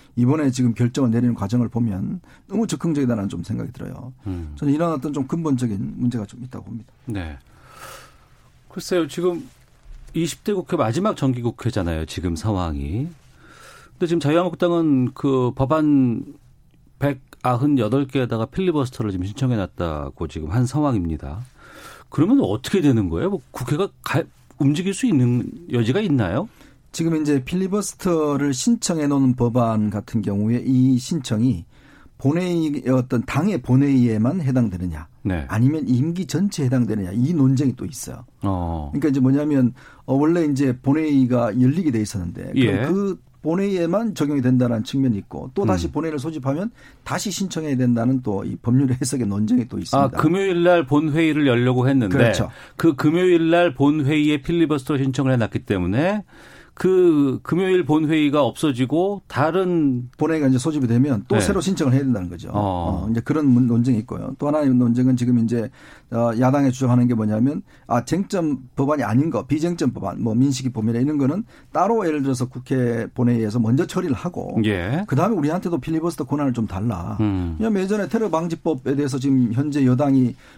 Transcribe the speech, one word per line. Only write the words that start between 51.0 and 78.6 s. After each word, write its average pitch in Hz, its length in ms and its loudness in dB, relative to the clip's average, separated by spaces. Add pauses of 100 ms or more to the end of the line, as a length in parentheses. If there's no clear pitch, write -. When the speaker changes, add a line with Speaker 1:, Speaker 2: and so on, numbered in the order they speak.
Speaker 2:
열려고 123 440 2
했는데, 127 280 2
Speaker 1:
그렇죠. 110 320 2 (280)
Speaker 2:
그 160 180 4
금요일 165 540 4
날 170 240 4
본회의에 147 680 2
필리버스터 151 560 0
신청을 131 360 0
해놨기 113 320 -2
때문에 120 580 0 (520)
그 165 680 4
금요일 180 420 2
본회의가 151 580 2
없어지고 147 840 -2
다른 156 920 0
Speaker 1:
본회의가 151 300 0
이제 131 100 4
소집이 147 300 0
되면 120 400 2
또 - 80 2
Speaker 2:
네. 104 60 4
Speaker 1:
새로 190 200 0
신청을 160 320 0
해야 143 80 4
된다는 104 280 -2
거죠. 87 200 -12
Speaker 2:
어. 90 560 -2
Speaker 1:
어, 110 60 -2
이제 117 100 -2
그런 147 240 0
문-, 127 220 6
논쟁이 117 320 2
있고요. - 400 -8
또 143 80 -2
하나의 147 260 0
논쟁은 123 420 2
지금 120 220 2
이제, 113 320 0 (400)
어, 117 300 0
야당이 131 320 4
주장하는 123 360 2
게 123 60 2
뭐냐면, 113 480 0 (240)
아, 123 200 -2
쟁점 160 680 -4
법안이 139 280 0
아닌 123 260 2
거, 123 160 -2
비쟁점 160 480 -2
법안, - 300 -8
뭐 113 100 -2
민식이 127 380 0
법이나 117 280 -2
이런 147 200 0
거는 151 240 0 (280)
따로 196 360 0
예를 151 160 0
들어서 127 260 -2
국회 123 640 -2
본회의에서 120 460 0
먼저 123 260 2
처리를 180 300 -2
하고 101 500 -6
Speaker 2:
예. 107 420 -2
Speaker 1:
그다음에 185 280 0
우리한테도 170 420 -2
필리버스터 160 460 -4
권한을 139 300 -2
좀 117 120 -2
달라. 95 540 -6
Speaker 2:
음. 92 400 -2
Speaker 1:
왜냐하면 214 240 0
예전에 196 240 -2
테러 220 240 -2
방지법에 160 640 -2